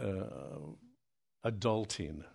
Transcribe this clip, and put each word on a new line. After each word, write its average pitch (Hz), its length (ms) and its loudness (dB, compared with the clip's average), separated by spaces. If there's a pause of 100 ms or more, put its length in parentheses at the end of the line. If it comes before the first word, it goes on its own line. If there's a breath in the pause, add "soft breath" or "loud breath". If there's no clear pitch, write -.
uh, 95 760 -4 (680)
adulting. 107 800 2 (100)